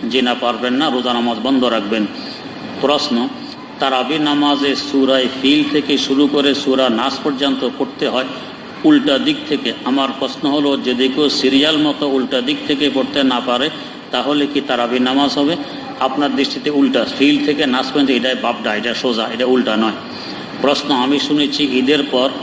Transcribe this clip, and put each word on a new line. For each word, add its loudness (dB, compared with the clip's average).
জি 2
না, 2
পারবেন 0
না, 0
রোজা 0
নামাজ 0
বন্ধ 2
রাখবেন। 0
প্রশ্ন, 2
তারাবি 0
নামাজে 2
সূরা 2
ফিল 4
থেকে 0
শুরু 2
করে 2
সূরা 2
নাস -2
পর্যন্ত -2
পড়তে -4
হয় 0
উল্টা 6
দিক 0
থেকে। -2
আমার 0
প্রশ্ন -2
হলো, 2
যদি 0
কেউ 2
সিরিয়াল 2
মতো 0
উল্টা 0
দিক -2
থেকে 2
পড়তে 0
না 2
পারে, 0
তাহলে 0
কি 0
তারাবি 0
নামাজ 2
হবে? 2
আপনার 0
দৃষ্টিতে -2
উল্টা, 2
ফিল 4
থেকে 0
নাস 0
পর্যন্ত, 2
এটা 2
বাবডা, -2
এটা -2
সোজা, -2
এটা 0
উল্টা 2
নয়। 0
প্রশ্ন, 0
আমি 2
শুনেছি 0
ঈদের 2
পর 2